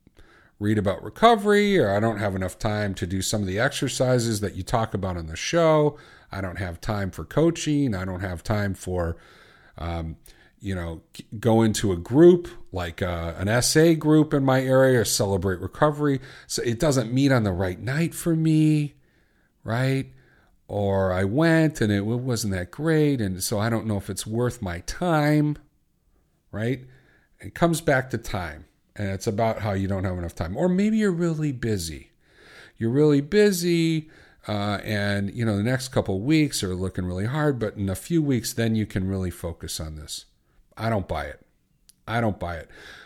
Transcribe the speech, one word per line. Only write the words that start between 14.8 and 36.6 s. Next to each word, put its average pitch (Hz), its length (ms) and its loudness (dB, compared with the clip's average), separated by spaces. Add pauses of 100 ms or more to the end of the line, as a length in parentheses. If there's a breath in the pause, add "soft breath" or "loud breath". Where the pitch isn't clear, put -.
or 104 40 2
Celebrate 98 560 0
Recovery. 143 600 0 (240 loud breath)
So - 160 -6
it 117 180 -2
doesn't 127 320 0
meet 135 180 4
on 123 120 4
the 101 100 2
right 90 260 -2
night 143 360 -2
for 170 200 -2
me, 156 600 2 (680)
right? 131 480 -2 (580 soft breath)
Or 98 440 0
I 92 120 0
went 156 580 2
and 104 100 2
it 101 60 2
w-, 110 180 -2
wasn't 113 380 -2
that 90 160 -6
great, 151 500 2
and 92 220 -4
so 107 160 -2
I 107 100 0
don't 110 180 -2
know 104 120 -2
if 98 100 -8
it's 95 180 -8
worth 117 360 -4
my 87 180 -6
time, 151 800 0 (920)
right? 123 360 -4 (540 soft breath)
It - 140 -16
comes 170 280 2
back 131 280 2
to 117 80 -4
time, 78 460 -8 (320)
and 101 140 -4
it's 98 160 -6
about 110 340 0
how 107 120 -2
you 95 140 0
don't 95 180 -2
have 92 120 -4
enough 85 180 -8
time. 87 220 -6
Or 175 140 0
maybe 208 260 2
you're 208 160 2
really 160 400 -2
busy. 95 600 -4 (640 loud breath)
You're 113 120 0
really 147 300 4
busy, 170 880 2 (400 soft breath)
uh, 104 340 -2
and, 101 520 -2
you 117 100 -4
know, 107 140 0
the 101 40 0
next 127 260 -2
couple 98 340 0
weeks 151 400 2